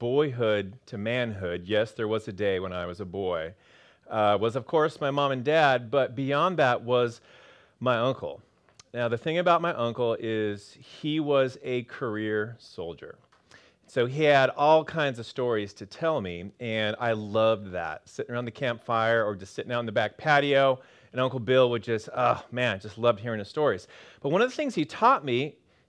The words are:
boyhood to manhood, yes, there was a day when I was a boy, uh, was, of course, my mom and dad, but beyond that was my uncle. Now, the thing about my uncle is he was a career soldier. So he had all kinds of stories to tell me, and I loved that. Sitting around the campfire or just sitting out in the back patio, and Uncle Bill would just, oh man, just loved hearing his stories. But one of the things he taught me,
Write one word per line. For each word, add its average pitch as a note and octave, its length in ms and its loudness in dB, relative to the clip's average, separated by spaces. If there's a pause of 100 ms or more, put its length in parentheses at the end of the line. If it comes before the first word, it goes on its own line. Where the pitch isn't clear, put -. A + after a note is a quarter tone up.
boyhood A#2+ 760 0 (100)
to A2 120 -12
manhood, G2+ 680 -4
yes, G#2 260 0
there A2 160 -4
was A2 180 -2
a A2 60 -8
day F#2+ 260 0
when F#2 140 -6
I F2 120 -6
was F2 160 -10
a G2+ 40 -8
boy, F2+ 500 -6 (560)
uh, G#2 300 4
was, A2+ 160 0
of A#2 100 -4
course, D#3 340 0
my C#3 120 0
mom C#3+ 180 0
and C3 140 -4
dad, C#3 440 2
but B2+ 280 0
beyond D3 400 0
that B2 260 2
was A#2+ 380 0 (580)
my A#2+ 200 0
uncle. A#2 440 -4 (500)
Now, A#2+ 140 -2
the A2+ 120 -2
thing E3 200 -4
about E3+ 240 4
my E3+ 100 -2
uncle A#2 460 -2
is G#2+ 600 -4
he D#3 400 -6
was C3+ 420 2
a B2 220 -4
career G#2+ 720 -4
soldier. - 600 -14 (680)
So B2 180 0
he C#3+ 180 -2
had C3+ 260 6
all D#3 340 4
kinds C#3+ 360 -4
of A2 60 -14
stories A2+ 480 -2
to G2+ 120 -14
tell D#3 340 -2
me, F2+ 380 -8
and A2 400 -2
I A#2 140 0
loved G#2+ 580 0
that. E2 380 -8
Sitting - 260 -8
around B2 100 -4
the A#2 60 -8
campfire A#2 720 0
or G#2 120 -2
just F#2+ 180 -18
sitting - 160 -8
out A#2+ 80 -2
in A#2 80 -4
the G#2+ 60 -6
back G#2+ 260 0
patio, C#3 600 4 (320)
and B2+ 80 -4
Uncle C3 180 0
Bill B2+ 320 4
would A#2 140 -4
just, A2 320 -4
oh A#2+ 340 2
man, A#2+ 300 -2
just G#2+ 180 -14
loved A2+ 220 2
hearing A2 180 -6
his G2 80 -8
stories. B2+ 400 -2 (340)
But C#3 100 -4
one F#3+ 120 4
of B3+ 80 2
the - 60 -12
things D4 180 -4
he - 100 0
taught B3+ 400 4
me, C3+ 300 -2 (340)